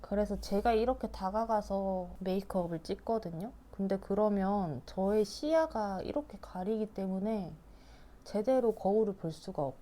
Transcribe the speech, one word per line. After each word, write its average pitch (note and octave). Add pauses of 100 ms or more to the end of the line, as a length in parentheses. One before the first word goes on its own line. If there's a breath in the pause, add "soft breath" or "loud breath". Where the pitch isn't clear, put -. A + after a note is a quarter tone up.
그래서 G3+
제가 G#3
이렇게 A#3
다가가서 G3 (100)
메이크업을 F#3
찍거든요. G#3 (180)
근데 G3
그러면 G3
저의 G3+
시야가 B3
이렇게 G3
가리기 G#3+
때문에 F#3+ (720 loud breath)
제대로 A#3
거울을 G3+
볼 E3
수가 D#3